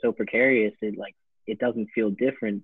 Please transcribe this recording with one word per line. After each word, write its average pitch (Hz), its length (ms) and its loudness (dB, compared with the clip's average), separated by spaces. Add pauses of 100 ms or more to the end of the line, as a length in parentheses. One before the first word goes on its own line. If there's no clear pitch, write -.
so 117 100 2
precarious, 113 720 2
it, 104 160 -4
like, - 180 -14 (320)
it 110 120 -6
doesn't 113 360 -2
feel 110 160 2
different 110 520 -2